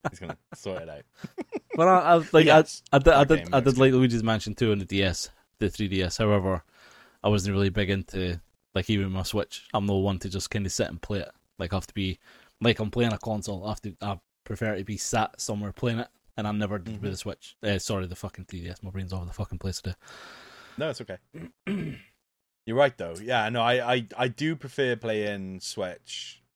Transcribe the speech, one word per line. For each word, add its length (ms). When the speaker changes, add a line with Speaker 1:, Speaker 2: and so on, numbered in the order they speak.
Speaker 1:
He's 100
gonna 160
sort 280
it 60
out. 200
<laughs> 40
Speaker 2:
But 120
I, 260
I, 60
Speaker 1:
But 120
Speaker 2:
like, 140
Speaker 1:
yes, 440
Speaker 2:
I, 60
I, 40
did, 120
I 120
Speaker 1:
that 40
Speaker 2:
did, 160
Speaker 1:
game 100
Speaker 2:
I 40
Speaker 1:
is 60
Speaker 2:
did 100
Speaker 1:
good. 60
Speaker 2:
like 120
Luigi's 300
Mansion 320
two 180
on 60
the 80
D 160
S, 260
the 100
three 200
D 140
S. 140
However, 460
I 60
wasn't 260
really 140
big 220
into, 500
like, 140
even 240
my 120
Switch. 500
I'm 100
no 120
one 240
to 100
just 180
kinda 220
sit 180
and 140
play 160
it. 120
Like, 160
I 20
have 120
to 40
be, 260
like, 180
I'm 100
playing 220
a 60
console. 480
I 40
have 120
to, 180
I 180
prefer 340
to 60
be 120
sat 420
somewhere 340
playing 260
it, 100
and 100
I'm 100
never 200
Speaker 1:
Mm-hmm. 240
Speaker 2:
with 80
the 80
Switch. 440
Uh, 160
sorry, 280
the 100
fucking 300
three 160
D 80
S. 120
My 60
brain's 240
all 60
over 80
the 80
fucking 240
place 240
today. 140
Speaker 1:
No, 100
it's 140
okay. 160
<clears throat> 320
You're 100
right, 200
though. 260
Yeah, 280
no, 100
I, 340
I, 120
I 120
do 280
prefer 400
playing 640
Switch 840